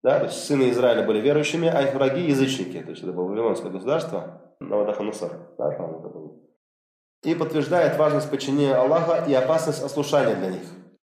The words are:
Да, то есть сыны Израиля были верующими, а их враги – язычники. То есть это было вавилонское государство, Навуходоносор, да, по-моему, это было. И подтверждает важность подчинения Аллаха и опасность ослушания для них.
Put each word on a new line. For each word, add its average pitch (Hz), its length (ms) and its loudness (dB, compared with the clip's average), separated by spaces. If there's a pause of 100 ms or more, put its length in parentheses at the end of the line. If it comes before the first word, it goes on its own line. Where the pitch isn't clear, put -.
Да, 131 160 4
то 120 60 0
есть - 180 -8
сыны 135 280 2
Израиля 117 320 4
были 107 180 2
верующими, 151 480 2
а 139 140 2
их 135 100 2
враги – 139 340 2
язычники. 131 560 0
То 80 60 -14
есть 80 120 -12
это 90 120 -6
было 90 160 -4
вавилонское 104 420 -2
государство, 101 680 -4 (180)
Навуходоносор, 104 960 -4
да, 73 140 -2
по-моему, 80 280 -8
это - 100 -14
было. 78 220 -16 (920)
И 156 100 0
подтверждает 156 640 0
важность 147 320 2
подчинения 139 460 0
Аллаха 160 500 2
и 143 80 2
опасность 156 480 2
ослушания 139 540 0
для 92 140 -4
них. 92 140 -8 (400)